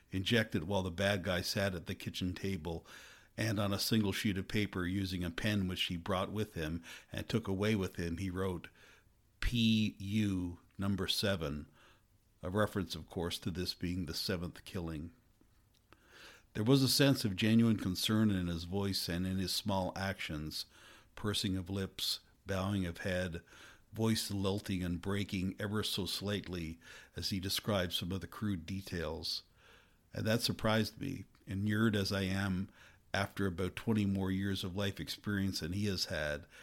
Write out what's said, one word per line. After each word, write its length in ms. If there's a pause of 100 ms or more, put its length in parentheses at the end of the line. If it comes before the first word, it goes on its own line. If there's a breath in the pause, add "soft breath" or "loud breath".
injected 540
while 200
the 60
bad 320
guy 200
sat 340
at 100
the 100
kitchen 380
table 540 (480 loud breath)
and 240
on 140
a 60
single 340
sheet 240
of 100
paper 380
using 360
a 80
pen 380
which 160
he 140
brought 340
with 220
him 280 (300 loud breath)
and 160
took 220
away 260
with 220
him, 220
he 100
wrote, 400 (720 loud breath)
P 560
U 640 (180)
number 320
seven," 560 (760 soft breath)
a 80
reference, 460
of 140
course, 300
to 120
this 220
being 320
the 80
seventh 500
killing. 480 (1400 loud breath)
There 100
was 180
a 60
sense 380
of 100
genuine 400
concern 560
in 160
his 160
voice 460
and 180
in 120
his 120
small 460
actions, 680 (480 loud breath)
pursing 440
of 120
lips, 520 (260 soft breath)
bowing 380
of 140
head, 420 (500 loud breath)
voice 400
lilting 500
and 200
breaking 580
ever 240
so 220
slightly 720 (340 loud breath)
as 160
he 120
described 500
some 220
of 80
the 60
crude 380
details. 760 (720 soft breath)
And 120
that 160
surprised 560
me, 280 (200)
inured 480
as 200
I 80
am 480 (440 loud breath)
after 340
about 280
twenty 300
more 260
years 320
of 140
life 200
experience 640
than 140
he 140
has 180
had 400 (180 loud breath)